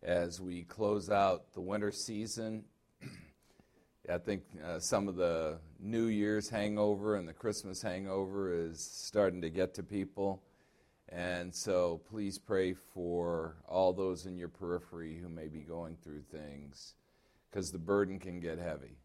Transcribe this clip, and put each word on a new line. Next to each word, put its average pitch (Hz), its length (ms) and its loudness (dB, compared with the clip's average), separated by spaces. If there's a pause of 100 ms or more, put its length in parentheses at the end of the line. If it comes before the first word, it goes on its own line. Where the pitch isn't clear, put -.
as 87 360 2
we 90 220 -6
close 104 480 0
out 98 440 4
the 95 60 -8
winter 104 300 0
season. 110 720 -4 (400)
<clears throat> - 1040 -20
I 87 100 2
think, 95 260 -2 (200)
uh, 82 140 -2
some 101 300 2
of 90 80 -4
the 82 420 2 (220)
New 113 260 2
Year's 107 420 2
hangover 104 680 2
and 87 100 -2
the 82 60 -10
Christmas 101 500 -4
hangover 95 720 0
is 82 260 0
starting 92 640 2
to 82 80 0
get 92 240 2
to 101 80 -6
people. 98 600 -2 (640)
And 87 440 -2
so 90 560 2
please 101 300 -4
pray 95 360 2
for 85 840 -2 (100)
all 92 260 6
those 92 320 0
in 90 140 -8
your 87 100 -6
periphery 85 680 -6
who 87 120 -10
may 82 200 -8
be 78 140 -10
going 82 340 -8
through 73 340 -12
things, 71 640 -14 (560)
'cause 90 220 -4
the 90 60 -6
burden 95 420 4
can 90 180 -8
get 82 220 -4
heavy. 71 440 -6